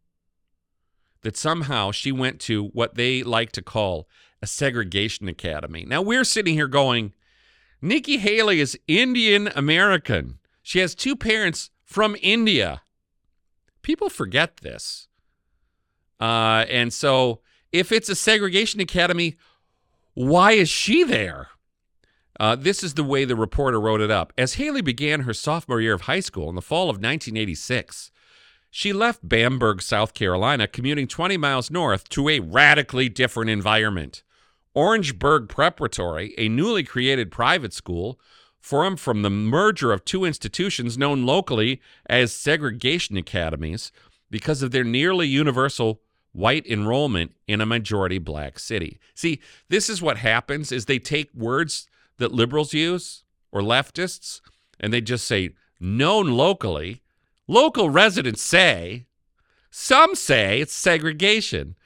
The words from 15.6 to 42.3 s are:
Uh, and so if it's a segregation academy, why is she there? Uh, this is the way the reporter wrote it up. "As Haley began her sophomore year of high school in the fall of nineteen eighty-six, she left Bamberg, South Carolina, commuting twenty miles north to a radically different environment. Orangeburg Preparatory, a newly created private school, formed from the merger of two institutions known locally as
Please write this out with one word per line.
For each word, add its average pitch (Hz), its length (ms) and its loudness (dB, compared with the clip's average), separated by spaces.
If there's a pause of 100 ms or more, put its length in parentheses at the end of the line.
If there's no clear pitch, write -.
Uh, 113 500 2
and 120 240 0
so 131 480 2 (300)
if 175 200 0
it's 220 160 2
a 196 80 -4
segregation 208 640 2
academy, 170 560 0 (800)
why 175 400 6
is 196 160 6
she 302 340 2
there? 98 460 -2 (880)
Uh, 110 160 2
this 165 280 -2
is 151 120 -8
the 151 80 0
way 139 200 2
the 123 120 0
reporter 117 440 0
wrote 107 220 2
it 107 100 0
up. 92 260 0
"As 127 180 0
Haley 277 260 -2
began 147 400 -2
her 120 120 -4
sophomore 151 480 -4
year 113 120 2
of 90 80 -2
high 160 180 -2
school 85 300 -8
in 87 60 -10
the 90 60 -6
fall 170 280 -2
of 101 100 -6
nineteen 113 380 -4
eighty-six, - 720 -6 (580)
she - 220 -4
left 220 360 -2
Bamberg, 113 540 2
South 107 320 -2
Carolina, 104 540 0
commuting 135 400 -4
twenty 185 300 -2
miles 139 340 -2
north 143 380 -2
to 139 180 0
a 151 140 4
radically 131 640 4
different 117 420 -2
environment. 104 720 0 (520)
Orangeburg 147 760 2
Preparatory, 107 920 -2
a 113 120 0
newly 175 340 0
created 127 480 -2
private 127 420 0
school, 90 460 -8 (400)
formed 165 400 0
from 107 220 -2
the 104 80 2
merger 123 640 2
of 95 100 -2
two 185 220 -2
institutions 139 720 -4
known 139 280 2
locally 131 560 2 (260)
as 120 260 2